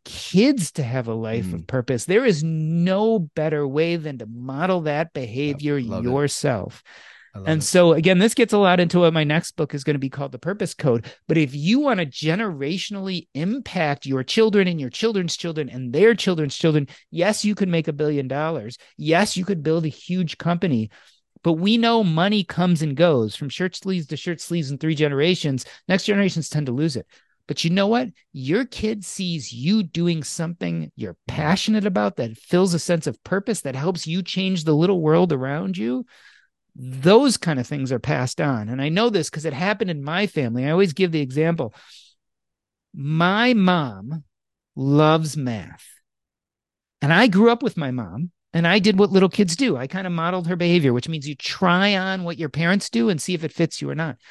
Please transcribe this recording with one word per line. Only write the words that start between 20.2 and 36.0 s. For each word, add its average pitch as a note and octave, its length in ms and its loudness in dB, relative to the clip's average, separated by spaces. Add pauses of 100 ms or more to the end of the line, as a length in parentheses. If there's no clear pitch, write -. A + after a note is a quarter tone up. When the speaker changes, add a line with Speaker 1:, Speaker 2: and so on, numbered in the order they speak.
Speaker 1:
company. E3 500 0 (540)
But E3+ 120 2
we G3 220 2
know A#3 260 2
money F#3 420 2
comes F3 360 0
and C#3+ 160 -2
goes C3+ 400 2
from C#3+ 140 -8
shirt F3+ 260 -6
sleeves F3+ 300 -6
to D3+ 100 -8
shirt E3 240 -8
sleeves D#3+ 300 -6
in C#3 80 -8
three D#3 160 -2
generations. D3 720 0 (200)
Next F#3 180 0
generations G3+ 440 0
tend D3+ 160 -2
to B2+ 80 -4
lose C#3 240 -2
it. - 100 -8 (420)
But - 140 -4
you E3 80 2
know G3 160 2
what? A#3+ 220 0 (240)
Your D#3+ 320 -2
kid G#3+ 400 -6
sees E3+ 480 -6
you F3 320 0
doing E3 400 -2
something E3+ 720 -6
you're G2+ 200 -10 (120)
passionate F3+ 580 0
about G3+ 300 0
that A2+ 200 -6
fills F3+ 380 0
a E3 60 -2
sense E3+ 260 -2
of - 160 -6
purpose, G3+ 380 -4
that C3 160 -8
helps D#3 280 -4
you E3+ 160 -4
change F#3 440 -4
the D#3 100 4
little F3 260 4
world D#3+ 320 4
around D3+ 460 -4
you. B3 280 -4 (680)